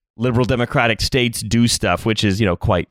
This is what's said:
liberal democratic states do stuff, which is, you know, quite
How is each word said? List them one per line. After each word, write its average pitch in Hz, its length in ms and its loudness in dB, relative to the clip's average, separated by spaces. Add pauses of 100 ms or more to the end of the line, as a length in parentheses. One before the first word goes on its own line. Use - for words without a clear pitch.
(160)
liberal 123 280 0
democratic 120 560 0
states 120 400 -2
do 117 260 2
stuff, 95 400 0
which 110 160 0
is, 98 180 2
you 113 60 2
know, 87 100 2
quite 92 340 0